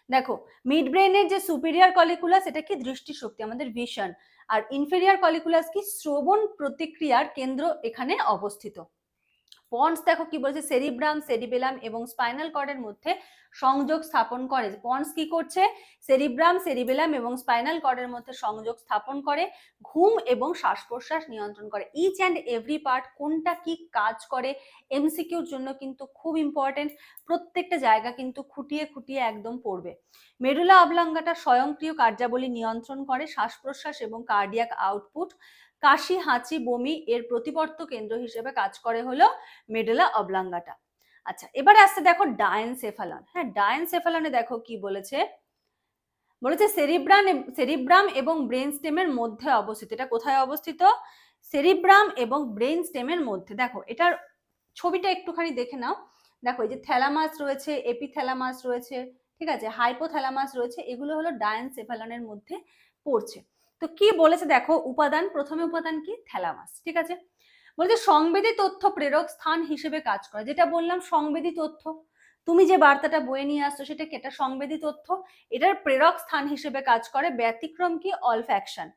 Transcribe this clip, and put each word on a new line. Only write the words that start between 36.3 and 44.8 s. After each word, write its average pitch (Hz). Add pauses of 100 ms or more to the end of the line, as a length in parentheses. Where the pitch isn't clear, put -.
বমি 247
এর 233
প্রতিবর্ত 311
কেন্দ্র 226
হিসেবে 240
কাজ 202
করে 233
হলো 269 (360)
মেডুলা 226
অবলাঙ্গাটা। 185 (500)
আচ্ছা, -
এবারে 392
আসছে 392
দেখো 349
ডায়েনসেফালন। 214 (100)
হ্যাঁ, 349
ডায়েনসেফালনে 320
দেখো 240
কি 226
বলেছে, 202 (1160)